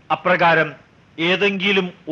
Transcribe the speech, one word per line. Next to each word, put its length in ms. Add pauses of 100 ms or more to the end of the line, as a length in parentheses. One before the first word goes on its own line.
(140)
അപ്രകാരം 540 (600)
ഏതെങ്കിലും 580 (260)